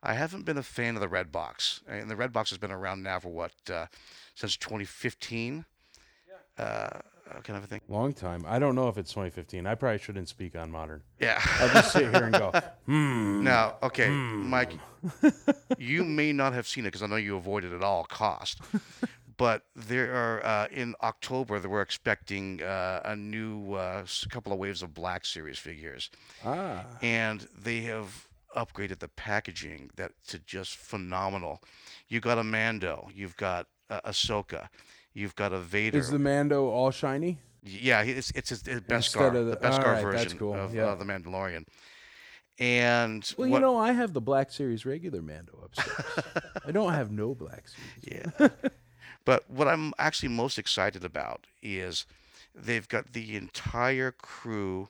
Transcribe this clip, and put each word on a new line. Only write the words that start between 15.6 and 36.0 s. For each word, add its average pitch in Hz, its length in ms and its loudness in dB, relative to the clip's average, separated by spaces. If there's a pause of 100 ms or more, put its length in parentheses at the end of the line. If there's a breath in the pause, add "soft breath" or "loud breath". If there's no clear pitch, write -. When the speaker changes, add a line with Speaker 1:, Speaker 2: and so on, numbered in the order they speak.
Speaker 1:
you 139 240 2
may 151 300 2
not 135 200 4
have 123 140 -2
seen 120 180 -4
it 95 60 0
'cause 92 100 -6
I 104 60 -2
know 104 80 0
you 101 220 0
avoid 98 260 -2
it 90 100 -6
at 87 100 -4
all 95 200 2
costs. - 560 -2 (140 loud breath)
<laughs> 214 60 2 (600 loud breath)
But 117 360 4
there 123 400 -2
are, 117 280 0
uh, 107 280 2
in 120 320 -4
October, 113 560 -2
that 92 100 -6
we're 101 140 0
expecting, 98 800 -4
uh, 92 420 -2
a 107 100 -4
new, 107 600 -6
uh, 92 280 -4
s-, - 280 -6
couple 110 200 -8
of 98 60 -2
waves 95 240 -4
of 82 140 -12
Black 87 320 -6
Series 76 320 -8
figures. 78 500 -12 (340 loud breath)
Speaker 2:
Ah. 135 400 -4 (200)
Speaker 1:
And 113 520 0
they 117 260 -6
have 110 440 -8 (300)
upgraded 101 420 -6
the 85 80 -12
packaging 82 880 -8
that 92 160 -8 (160)
to 87 120 -10
just 95 360 -10
phenomenal. 92 840 -4 (480 loud breath)
You 117 100 0
got 117 180 2
a 113 60 2
Mando, 110 680 -2
you've 98 240 -12
got, 92 300 -2 (220)
uh, 104 120 -6
Ahsoka, - 640 -4 (460 loud breath)
you've 101 220 -8
got 101 180 0
a 95 60 -2
Vader. 104 400 0
Speaker 2:
Is 123 120 -2